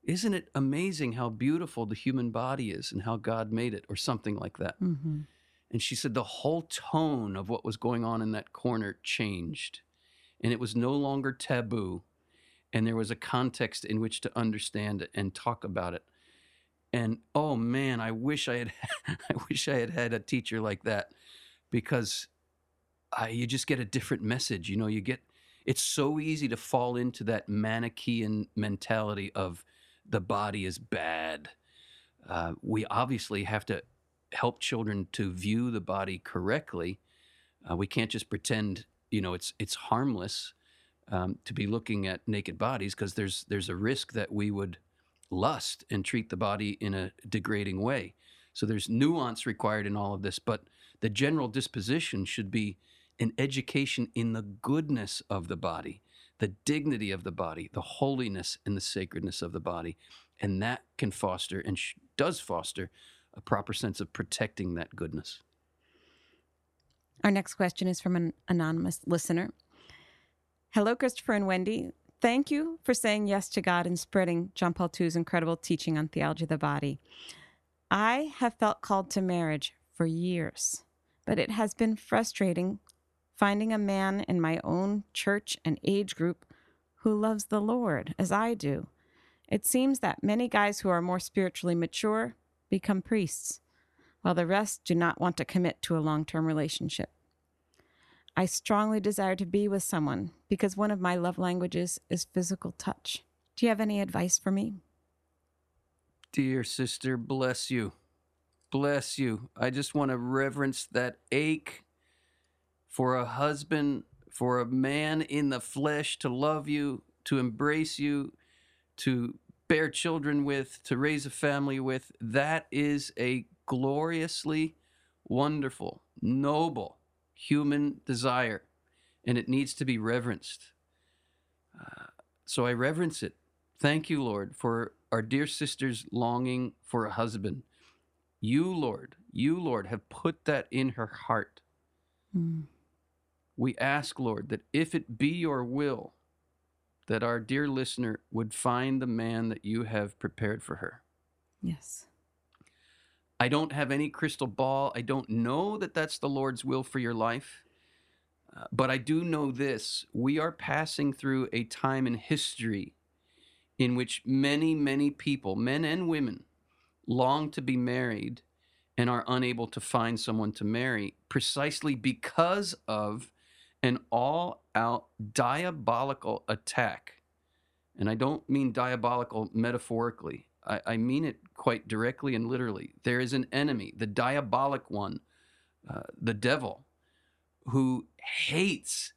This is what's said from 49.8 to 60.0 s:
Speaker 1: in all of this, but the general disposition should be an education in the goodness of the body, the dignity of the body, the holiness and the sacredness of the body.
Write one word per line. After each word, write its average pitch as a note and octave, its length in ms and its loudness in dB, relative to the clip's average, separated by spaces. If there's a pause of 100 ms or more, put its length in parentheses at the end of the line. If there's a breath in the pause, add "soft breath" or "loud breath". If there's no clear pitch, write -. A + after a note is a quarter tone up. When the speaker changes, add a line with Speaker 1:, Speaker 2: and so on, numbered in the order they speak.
Speaker 1:
in G2+ 100 -2
all G2+ 160 -2
of G2 80 -4
this, G2 180 -4
but - 260 -2 (360 soft breath)
the A2 80 2
general C3+ 400 2
disposition A2 800 -2
should G2+ 240 -4
be G#2 260 0 (420 soft breath)
an A2 200 2
education C3+ 760 0
in A2+ 200 0
the A2 80 -4
goodness A#2+ 880 -2
of F#2 180 -2
the F#2+ 80 -2
body, E2 460 -6 (360 soft breath)
the G#2+ 100 0 (180)
dignity C#3+ 440 0
of F#2 140 -4
the G2 80 -4
body, E2 400 -6
the - 80 -4
holiness B2+ 840 -2
and G2+ 100 0
the F#2 60 -2
sacredness F#2 580 -4
of F2 120 -6
the F#2 80 -4
body. E2 360 -4 (420 loud breath)